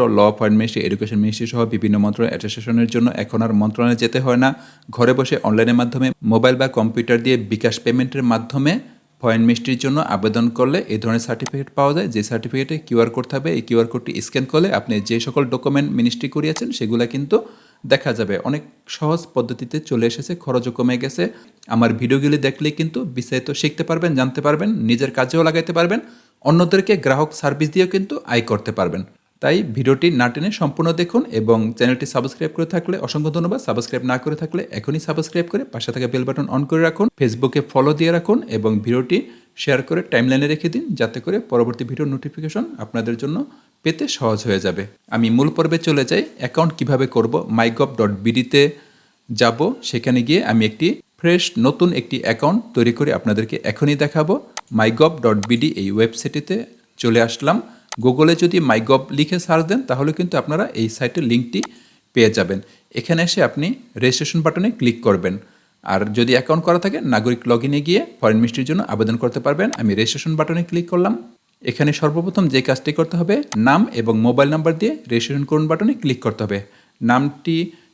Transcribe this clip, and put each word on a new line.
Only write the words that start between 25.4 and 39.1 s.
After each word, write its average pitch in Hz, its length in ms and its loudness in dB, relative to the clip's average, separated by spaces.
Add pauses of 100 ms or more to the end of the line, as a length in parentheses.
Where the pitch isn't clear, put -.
লাগাইতে 160 300 -2
পারবেন, 180 220 2 (440)
অন্যদেরকে 180 480 4 (120)
গ্রাহক 143 260 2 (100)
সার্ভিস 147 340 0
দিয়েও 185 200 2
কিন্তু 196 200 -2 (180)
আয় 120 180 2
করতে 107 280 -2
পারবেন। 92 240 -2 (400)
তাই 143 140 2 (200)
ভিডিওটি 135 320 2 (120)
না 123 120 4
টেনে 160 180 -4 (100)
সম্পূর্ণ 165 280 0 (120)
দেখুন 175 220 0 (180)
এবং 113 180 4 (200)
চ্যানেলটি 127 360 2
সাবস্ক্রাইব 139 420 -4
করে 165 180 -2
থাকলে 180 220 -2 (100)
অসংখ্য 156 300 -4
ধন্যবাদ। 180 320 -2
সাবস্ক্রাইব 120 420 -4
না 127 140 2
করে 151 180 -4
থাকলে 170 200 -4 (160)
এখনই 151 300 -4
সাবস্ক্রাইব 160 440 -2
করে 226 100 -2 (100)
পাশে 120 220 -8
থাকা 127 180 -4
বেল 127 160 -2
বাটন 135 260 -4
on 135 160 0
করে 160 180 2
রাখুন, 202 180 0 (140)
Facebook-এ 127 420 0 (100)
ফলো 135 260 4
দিয়ে 165 180 4
রাখুন 185 220 0 (180)
এবং 107 140 2 (140)
ভিডিওটি 127 340 0 (440)